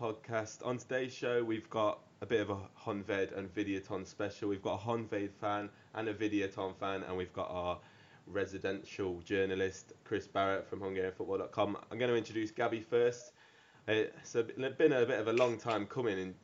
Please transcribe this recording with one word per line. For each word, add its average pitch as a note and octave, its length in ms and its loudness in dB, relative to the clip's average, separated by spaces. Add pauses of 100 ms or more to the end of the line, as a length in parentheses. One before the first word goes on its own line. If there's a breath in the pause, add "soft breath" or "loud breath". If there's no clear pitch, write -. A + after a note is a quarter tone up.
Podcast. A2 580 -4
On B2+ 160 -2
today's B2+ 340 -2
show, A#2+ 300 2
we've A2 260 -2
got G#2+ 300 2 (220)
a G#2 60 -8
bit A2 140 4
of G2+ 100 0
a G2 100 -2 (240)
Honved G2 520 0
and G2 160 -6
Videoton G2 540 -2
special. G#2 420 -4
We've G2 140 0
got G2 180 0
a G2+ 80 -10
Honved G#2+ 520 -2
fan G#2 300 -2 (240 soft breath)
and A2+ 140 -2
a G#2 60 0
Videoton G2+ 600 0
fan, G2 260 -2
and F#2 140 -4
we've F#2 160 -4
got - 180 -4
our F2+ 300 -2 (460 soft breath)
residential F#2+ 1000 -2
journalist, F#2+ 680 0 (120)
Chris G2 240 -2
Barrett G2 400 2
from F#2+ 120 -6
Hungarian F#2+ 340 -2
Football F#2+ 240 -2
dot F2+ 120 -4
com. G2+ 260 0 (140)
I'm A2+ 80 -8
gonna B2 160 4
introduce A2 380 0
Gabby A#2 280 0
first. A#2+ 520 2 (560 soft breath)
Uh, G#2+ 40 4 (300)
it's - 140 -6
a, A#2 80 4
been C3+ 480 4
a B2 120 6
bit A2+ 140 2
of G#2+ 80 0
a A2+ 60 2
long A#2+ 260 6
time G#2+ 280 0
coming A2 320 0
in F#2 260 -4